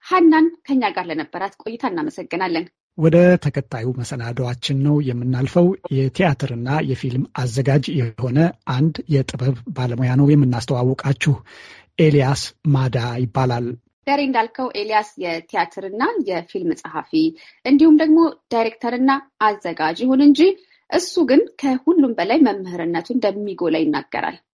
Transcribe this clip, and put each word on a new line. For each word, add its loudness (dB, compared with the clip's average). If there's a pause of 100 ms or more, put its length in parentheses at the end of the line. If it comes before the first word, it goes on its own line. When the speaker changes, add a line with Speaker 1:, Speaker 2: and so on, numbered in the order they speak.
Speaker 1:
ሀናን 4 (160)
ከኛ 0
ጋር -6
ለነበራት -8
ቆይታ -12
እናመሰግናለን። -4 (340)
Speaker 2:
ወደ 4 (220)
ተከታዩ -6
መሰናዶዋችን -6
ነው 2
የምናልፈው። 0 (260)
የቲያትርና -2 (120)
የፊልም -4 (100)
አዘጋጅ 0
የሆነ -2 (300)
አንድ 0 (120)
የጥበብ -2 (160)
ባለሙያ -4
ነው 4
የምናስተዋውቃችሁ። 0 (640)
ኤልያስ 2 (240)
ማዳ 0 (200)
ይባላል። -2 (400)
Speaker 1:
ዛሬ 0
እንዳልከው -2
ኤልያስ -2 (100)
የቲያትርና -6 (220)
የፊልም -6
ጸሐፊ -12 (520)
እንዲሁም 6
ደግሞ 4 (320)
ዳይሬክተርና -2 (300)
አዘጋጅ -2
ይሁን 2
እንጂ 6 (500)
እሱ -2 (120)
ግን 4 (160)
ከሁሉም 2
በላይ 0
መምህርነቱ -2
እንደሚጎላ -2
ይናገራል። -4 (180)